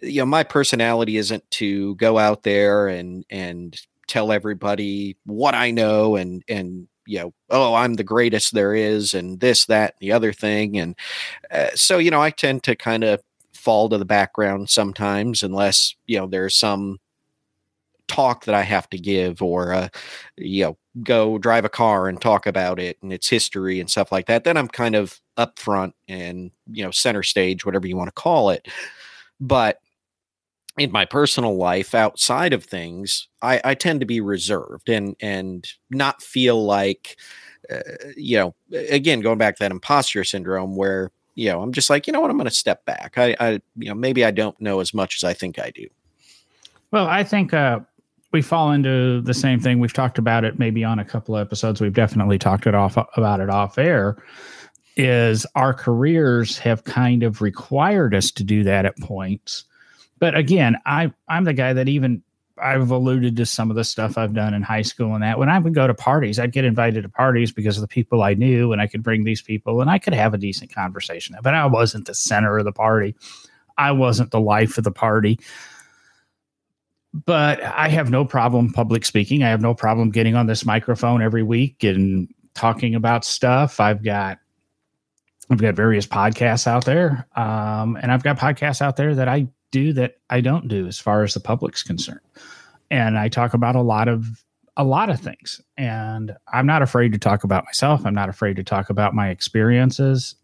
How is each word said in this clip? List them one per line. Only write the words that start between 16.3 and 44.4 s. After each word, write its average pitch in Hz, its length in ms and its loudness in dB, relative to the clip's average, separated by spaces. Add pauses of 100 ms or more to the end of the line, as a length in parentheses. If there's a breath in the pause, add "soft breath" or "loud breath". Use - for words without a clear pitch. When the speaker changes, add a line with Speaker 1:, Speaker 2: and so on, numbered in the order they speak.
Speaker 1:
some 98 440 -2 (1080)
talk 127 380 0
that 104 100 0
I 98 80 2
have 95 260 -2
to 95 100 -10
give 92 420 -2
or, 90 320 -2
uh, 92 140 -2 (480 loud breath)
you 95 300 -2
know, 78 120 -6 (240)
go 110 360 2
drive 117 260 2
a 107 60 -4
car 101 400 0
and 92 100 -8
talk 107 260 2
about 92 320 -2
it 90 240 -8
and 95 120 -12
its - 160 -6
history 95 500 -2
and 87 100 -8
stuff - 220 -2
like 95 140 -2
that. 117 180 2
Then 170 140 2
I'm 127 100 -2
kind 117 300 -2
of 98 240 -4 (160)
up 117 200 -2
front 95 380 -4 (140)
and, 90 420 -12 (180)
you 107 140 -10
know, 90 80 -8
center 104 320 -2
stage, 92 420 -2
whatever 95 220 -4
you 90 80 -6
wanna 90 160 -6
call 147 380 2
it. - 180 -4 (720 loud breath)
But 123 400 0 (1000)
in 139 140 -2
my 101 140 2
personal 131 500 0
life, 90 400 -2
outside 123 560 0
of 113 140 -2
things, 87 640 -10 (120)
I, 123 220 0
I 135 120 0
tend 156 260 -2
to 120 40 -2
be 113 140 -2
reserved 98 720 -4
and, 101 320 -2
and 95 440 -8 (240)
not 135 320 -2
feel 120 440 2
like, 98 500 -2 (560 loud breath)
uh, - 80 -10 (380)
you 131 180 -2
know, 92 200 2 (180)
a-, - 200 -4
again, 139 280 2
going 113 160 2
back 107 180 2
to - 80 -2
that 98 80 0
imposter 104 540 0
syndrome 95 500 -4
where, 95 360 -2 (240)
you 113 140 -2
know, 87 120 -2
I'm 120 100 -6
just 135 180 -2
like, 147 180 2
"You 311 60 -2
know - 60 0
what? 311 100 2
I'm 285 80 -2
gonna 127 140 -2
step - 320 -2
back. - 340 -8
I, 123 220 2
I, 117 120 0 (260)
you 113 100 -10
know, 104 80 -8
maybe 123 300 2
I 107 60 4
don't 104 280 -2